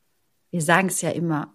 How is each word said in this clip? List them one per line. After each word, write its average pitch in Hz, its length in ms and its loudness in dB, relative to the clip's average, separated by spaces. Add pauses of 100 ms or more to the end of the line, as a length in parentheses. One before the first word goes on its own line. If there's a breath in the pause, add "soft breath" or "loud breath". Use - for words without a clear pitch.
(520)
wir 175 100 -4
sagen's 175 400 2
ja 165 100 -2
immer 160 440 -4